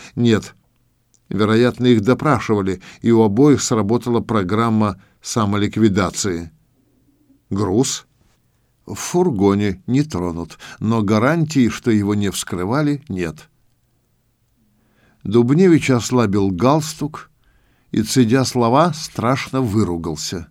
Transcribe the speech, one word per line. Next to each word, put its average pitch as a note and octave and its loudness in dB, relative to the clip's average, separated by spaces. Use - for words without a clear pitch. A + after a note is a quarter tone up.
"Нет. A2+ 0
Вероятно, A2 0
их A#2+ 6
допрашивали, G#2+ 0
и A2+ 2
у A2+ 6
обоих A2 4
сработала A2+ -2
программа G#2+ -2
самоликвидации". G2+ -2
"Груз?" G2+ -2
"В G2+ -14
фургоне G2+ 0
не C3 0
тронут, F2 -6
но A2 0
гарантии, B2+ 2
что - -4
его G#2 2
не G2+ 0
вскрывали, C3+ -4
нет". E2+ -8
Дубневич C3+ 4
ослабил G#2+ 0
галстук D3 -2
и, A2 -2
цедя B2 2
слова, B2 2
страшно B2+ -4
выругался. F2 -4